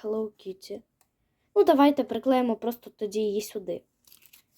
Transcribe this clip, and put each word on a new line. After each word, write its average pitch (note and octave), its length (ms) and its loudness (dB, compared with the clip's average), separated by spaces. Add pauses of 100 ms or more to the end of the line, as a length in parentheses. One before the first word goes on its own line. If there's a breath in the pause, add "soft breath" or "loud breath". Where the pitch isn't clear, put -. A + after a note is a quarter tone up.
Hello A3 220 -4
Kitty. G3+ 560 -16 (760)
Ну, G4+ 80 8
давайте D4 400 4
приклеїмо A#3+ 520 0
просто A#3 340 -10
тоді G#3 300 -6
її G#3 220 -2
сюди. F3 400 -10 (760)